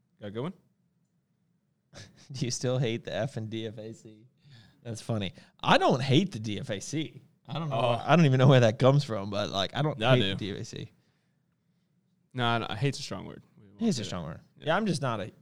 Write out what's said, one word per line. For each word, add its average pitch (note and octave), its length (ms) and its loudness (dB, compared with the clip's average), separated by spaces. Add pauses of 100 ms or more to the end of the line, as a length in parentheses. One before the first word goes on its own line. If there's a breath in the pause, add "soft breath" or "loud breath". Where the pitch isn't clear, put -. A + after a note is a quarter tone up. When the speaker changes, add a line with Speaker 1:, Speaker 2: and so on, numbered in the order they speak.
(220)
Speaker 1:
Got G#2+ 60 -14
a G#2 40 -12
good A2 120 -8
one? F#3 100 -8 (1400)
Speaker 2:
<laughs> - 380 -20
Do B2+ 140 -6
you A#2+ 60 -4
still B2+ 260 -2
hate A#2 260 -2
the - 120 -12
F A2 220 -4
and A2 120 -8
D A2 180 -8
F G#2+ 100 -12
A A2 160 -14
C? G#2+ 220 -20 (680 soft breath)
That's A2+ 180 -10
funny. G#2 320 -4 (280 loud breath)
I F#3 160 4
don't C4+ 240 2
hate C3+ 300 2
the A2+ 80 -10
D G#2+ 200 -6
F C3+ 100 -10
A G2+ 100 -6
C. - 420 -8 (280)
I B2 40 -10
don't E3 160 -6
know. A#2 60 -6
Speaker 1:
Oh. A#2 300 0
Speaker 2:
I C#3+ 100 6
don't E3+ 100 8
even C3 140 6
know B2+ 80 8
where C3 140 10
that A2 160 4
comes C#3 280 4
from, G#2 240 -6
but, G2+ 200 -4
like, F#2 240 -2
I C3 80 -4
don't D3 160 -2
Speaker 1:
No, A2+ 120 0
I C3 80 8
Speaker 2:
hate B2 40 2
Speaker 1:
do. G2 80 0
Speaker 2:
the G2 60 -4
D G2 160 -8
F - 100 -8
A - 40 -10
C. - 260 -14 (1400)
Speaker 1:
No, B2 120 -2
I A#2+ 140 2
don't, G#2+ 120 -6
hate's C3+ 280 -2
a - 40 -10
strong F#2 220 -10
word. - 160 -16 (160)
We - 100 -20
won't - 140 -14
Speaker 2:
Hate's G#3+ 160 2
a - 0 -
Speaker 1:
say A2+ 60 -6
that. F#2+ 40 -8
Speaker 2:
strong F2+ 180 -8
word. D#2 140 -12 (200)
Speaker 1:
Yeah. - 80 -20
Speaker 2:
Yeah, D#3 80 2
I'm G#3+ 100 -2
just E3+ 160 -2
not A#2+ 180 -4
a, G2 120 -10 (100)